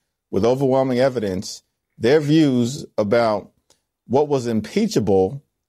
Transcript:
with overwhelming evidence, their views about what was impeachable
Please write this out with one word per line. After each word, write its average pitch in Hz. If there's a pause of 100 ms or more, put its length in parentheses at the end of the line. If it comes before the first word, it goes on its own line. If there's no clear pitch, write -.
(300)
with 98
overwhelming 131
evidence, 110 (360)
their 127
views 143 (100)
about 107 (540)
what 139
was 135
impeachable 110 (240)